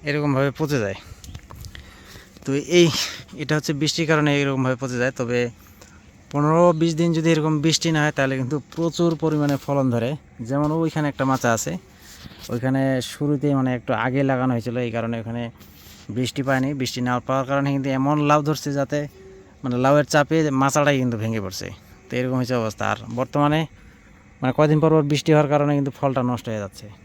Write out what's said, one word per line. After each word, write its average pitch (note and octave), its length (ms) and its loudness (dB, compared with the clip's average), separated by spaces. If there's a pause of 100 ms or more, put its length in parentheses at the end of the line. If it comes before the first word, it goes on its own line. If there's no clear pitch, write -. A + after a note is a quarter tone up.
এরকমভাবে C#3+ 500 0
পচে D3 240 0
যায়। G2 140 -4 (1500)
তো - 40 -8 (300)
এই, E3+ 80 8 (540)
এটা D3 160 -2
হচ্ছে D#3 140 -4 (100)
বৃষ্টির D#3 300 -2
কারণে D3+ 200 4 (100)
এরকমভাবে C3 400 0
পচে B2+ 200 -6
যায়। B2+ 180 0
তবে B2 200 0 (920)
পনেরো D#3 320 4 (180)
বিশ E3 180 2
দিন E3+ 180 4
যদি D#3+ 160 2
এরকম D#3 200 2 (120)
বৃষ্টি E3 300 2
না D3+ 80 2
হয়, D3+ 140 0
তাহলে C3+ 240 0
কিন্তু C3 160 -2 (180)
প্রচুর E3+ 360 0 (120)
পরিমাণে D3 320 2 (100)
ফলন C#3 280 0
ধরে। A#2 160 0 (400)
যেমন C#3+ 200 0 (120)
ওইখানে D#3 300 -2
একটা - 200 -4
মাচা B2+ 260 0
আছে, - 160 -6 (800)
ওইখানে C3 280 0 (300)
শুরুতেই, D3 480 0
মানে, C3 180 0
একটু A#2 140 -6 (140)
আগে C3 160 0 (100)
লাগানো B2+ 240 0
হয়েছিল, A#2 200 -4 (120)
এই A2+ 80 -6
কারণে A#2 260 -4
ওখানে A#2 220 -8 (720)
বৃষ্টি B2+ 320 -4
পায়নি। C3+ 220 0 (100)
বৃষ্টি B2+ 280 -4
না B2 60 0 (140)
পাওয়ার C3 240 0
কারণে C#3 240 0
কিন্তু C3+ 140 -2 (100)
এমন C#3 160 2 (140)
লাউ D3+ 180 6
ধরছে, D3+ 220 -4 (100)
যাতে, C#3 200 -2 (640)
মানে, B2+ 200 -2
লাউয়ের C#3+ 300 4
চাপে D3+ 240 2 (240)
মাচাটাই C#3+ 400 2
কিন্তু A#2+ 220 0
ভেঙে A2 220 -2
পড়ছে। F#2 220 -10 (400)
তো - 120 -12
এরকম B2+ 220 -2
হচ্ছে B2+ 200 -2
অবস্থা। A2 300 -4
আর G#2 80 -4 (200)
বর্তমানে, D3 400 2 (800)
মানে, C3 180 0
কয়দিন D3+ 260 4
পর D#3+ 120 6
পর D#3 160 4
বৃষ্টি D3 220 0
হওয়ার D3+ 200 6
কারণে C#3+ 260 2
কিন্তু C#3 200 -2
ফলটা C3+ 220 0 (100)
নষ্ট C3 200 -6
হয়ে G#2+ 120 -4
যাচ্ছে। G2 220 -14 (200)